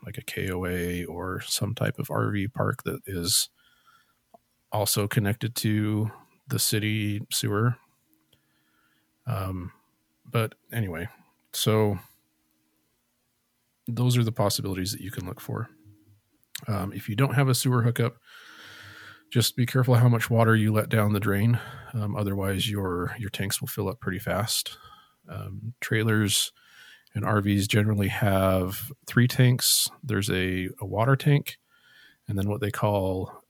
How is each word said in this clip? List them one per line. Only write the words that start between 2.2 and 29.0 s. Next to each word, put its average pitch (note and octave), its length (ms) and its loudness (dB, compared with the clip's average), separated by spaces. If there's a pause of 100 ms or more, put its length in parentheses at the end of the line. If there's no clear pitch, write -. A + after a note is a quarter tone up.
V G2+ 180 -2
park - 360 -2
that - 220 -6
is F2+ 420 -2 (1200)
also G#2 380 0
connected G#2+ 460 0
to G#2+ 560 0 (380)
the A#2+ 100 -4
city G#2+ 720 -2
sewer. A2+ 460 2 (1500)
Um, F#2 460 -6 (540)
but A2+ 280 -2 (180)
anyway, F#2 360 -4 (440)
so G#2+ 460 2 (1900)
those B2 320 2
are A#2 60 4
the A2 80 0
possibilities G2 600 -2
that - 80 -10
you F#2+ 100 -10
can - 160 -8
look F#2 140 -10
for. A2+ 300 -8 (960)
Um, G2 260 -4
if - 160 -10
you A2 60 -4
don't C3 200 2
have C3+ 140 4
a B2+ 60 2
sewer B2 280 2
hookup, A#2 340 0 (1120)
just - 260 0
be B2 100 2
careful B2+ 280 2
how A#2+ 140 6
much A2+ 220 2
water A2+ 260 6
you G#2+ 160 4
let G#2+ 160 2
down G#2 240 2
the G2+ 80 2
drain. G#2+ 380 2 (340)
Um, G#2+ 240 -2
otherwise, G2 520 0
your, F#2 500 -2
your G2+ 120 -8
tanks - 300 -4
will - 80 -8
fill G2+ 200 -4
up - 120 -6
pretty F#2 180 -4
fast. - 580 -4 (520)
Um, G2+ 520 -10
trailers A2 720 0 (600)
and G#2 100 -2
R G#2 160 2
Vs G2+ 280 2
generally G#2 400 2
have F#2+ 840 2 (160)